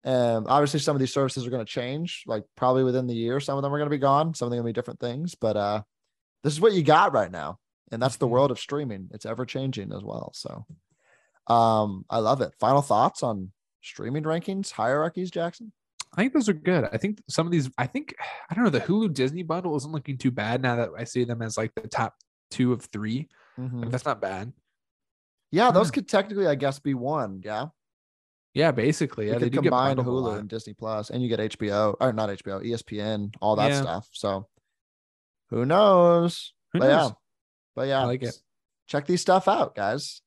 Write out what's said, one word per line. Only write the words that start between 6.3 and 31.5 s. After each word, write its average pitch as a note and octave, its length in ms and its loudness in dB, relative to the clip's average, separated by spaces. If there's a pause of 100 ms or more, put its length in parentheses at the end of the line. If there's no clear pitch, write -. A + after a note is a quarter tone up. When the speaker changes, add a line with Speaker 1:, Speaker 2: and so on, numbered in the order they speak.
Speaker 1:
this D3+ 80 2
is D3+ 80 -6
what G#3+ 120 6
you F#3 120 2
got D#3+ 280 6
right G2+ 200 2
now. E2 260 -8 (320)
And A#2 100 -8
that's B2+ 160 0
the C#3 100 0
Speaker 2:
Mm-hmm. A#2 60 0
Speaker 1:
world C3+ 200 4
of A2+ 80 -6
streaming. A2+ 520 -8
It's G#2+ 140 -16
ever A2+ 180 -6
changing A#2 480 -6
as G2+ 120 -10
well. - 300 -10
So, - 320 -14 (840)
um, A2 580 4
I A#2 80 0
love A#2 240 2
it. F2 180 -4
Final C3+ 220 4
thoughts A#2+ 400 2
on G2 300 -4 (280)
streaming B2+ 420 -8
rankings, E3+ 480 -4
hierarchies, D#3 600 -2
Jackson? F3 420 -6 (420)
Speaker 2:
I F3 80 0
think C4 100 0
those A#3+ 160 2
are G3 60 2
good. D#3 380 2
I - 40 -4
think G#3 320 -4
some D#3+ 180 0
of F3 40 -4
these, D#3 260 2
I B2 100 0
think, - 280 -8 (360)
I E3+ 40 -4
don't A3+ 100 2
know, G#3 60 6
the C3+ 100 2
Hulu G3+ 320 2
Disney C3+ 300 0
bundle E3 340 -2
isn't D3 160 -4
looking C#3+ 240 -6
too B2+ 140 2
bad A#2 320 -2
now B2 140 2
that A#2 200 0
I A#2 80 -8
see B2 200 -4
them A#2 180 -4
as, A2 160 -6
like, A2 160 -4
the A2 140 -8
top - 280 -4 (340)
two B2 220 2
of A#2 140 -2
three. A2 420 -6 (300)
Speaker 1:
Mm-hmm. B2 240 -8
Speaker 2:
Like, A#2 80 -6
that's B2 160 -4
not B2+ 140 -4
bad. F#2+ 320 -6 (1000)
Speaker 1:
Yeah, A3 200 4
those F#3+ 180 4
Speaker 2:
Hmm. C3+ 60 -6
Speaker 1:
could B3 140 -4
technically, G3+ 380 0
I D3 80 4
guess, C#3 240 -2
be C#3+ 160 -2
one. A#2+ 500 -4
Yeah. G#2+ 240 -6 (840)
Speaker 2:
Yeah, D#3 160 4
basically. B2+ 560 0
Speaker 1:
You G#2+ 60 0
Speaker 2:
Yeah, A#2 60 0
they A#2+ 80 0
Speaker 1:
could A#2+ 60 0
Speaker 2:
do C3+ 100 2
get B2 60 4
Speaker 1:
combine C3 280 2
Speaker 2:
bundled B2+ 100 0
a B2 40 -2 (180)
Speaker 1:
Hulu A2 40 -2
Speaker 2:
lot. G#2 80 -6
Speaker 1:
and G#2 80 -12
Disney A2 260 -10
Plus, A2 360 -6
and B2 120 -4
you B2 60 -2
get A2 120 0
H G#2+ 180 -4